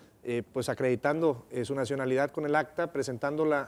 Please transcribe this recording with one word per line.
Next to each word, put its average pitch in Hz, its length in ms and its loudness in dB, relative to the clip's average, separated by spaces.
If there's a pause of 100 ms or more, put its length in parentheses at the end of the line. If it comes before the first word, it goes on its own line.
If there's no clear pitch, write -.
(240)
eh, 120 200 -2 (100)
pues 131 160 -2
acreditando, 135 800 2
eh, 123 160 -4
su 139 80 -4
nacionalidad 135 580 0
con 156 140 -4
el 147 100 2
acta, 160 360 0
presentándola 143 760 0